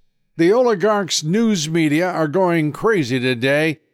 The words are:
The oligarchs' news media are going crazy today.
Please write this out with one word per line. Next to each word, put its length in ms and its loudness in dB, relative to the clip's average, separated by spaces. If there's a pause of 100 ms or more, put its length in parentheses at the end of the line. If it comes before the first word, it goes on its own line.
(360)
The 160 4
oligarchs' 720 0
news 460 0
media 400 0
are 180 -2
going 460 0
crazy 460 0
today. 600 0 (140)